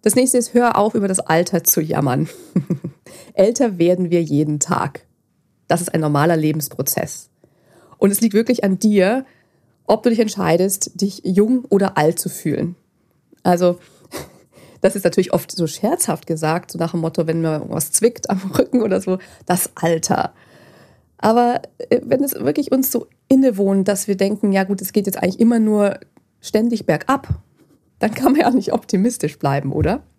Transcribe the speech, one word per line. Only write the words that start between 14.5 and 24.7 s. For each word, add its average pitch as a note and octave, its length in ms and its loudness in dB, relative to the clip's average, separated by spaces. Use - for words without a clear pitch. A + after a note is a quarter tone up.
das A3+ 140 2
ist G3+ 80 -10
natürlich F3+ 300 2
oft - 180 -2
so E3 160 -2
scherzhaft G3+ 600 -4
gesagt, D#3+ 440 -4
so E3 80 -10
nach E3 120 -2
dem E3+ 100 -4
Motto, D#3+ 260 -2
wenn E3 140 -2
mir D#3+ 120 0
irgendwas - 380 -6
zwickt - 380 0
am F#3+ 100 0
<laughs> - 60 0
Rücken B3+ 240 2
oder G3 200 0
so, F#3 180 -2
das - 300 -2
Alter. - 580 -2
Aber, A#3+ 440 2
äh, - 260 0
wenn C4+ 200 0
es C#4 100 -4
wirklich C#4+ 380 -2
uns C4 200 0
so - 160 -4
innewohnt, G3 600 4
dass G3 200 -2
wir G3 100 -2
denken, G3+ 340 0
ja F#3+ 120 2
gut, G3 180 -4